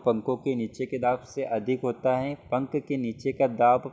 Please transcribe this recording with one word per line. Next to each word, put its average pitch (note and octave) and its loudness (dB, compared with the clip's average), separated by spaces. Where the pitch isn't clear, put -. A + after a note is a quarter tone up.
पंखों A#2+ 2
के C3 -2
नीचे A#2 -4
के C3 -6
दाब B2 0
से - -8
अधिक A#2 -2
होता B2+ 0
है, C#3 -4
पंख C3 -2
के C#3 -2
नीचे B2+ -2
का C3+ 2
दाब A#2+ 4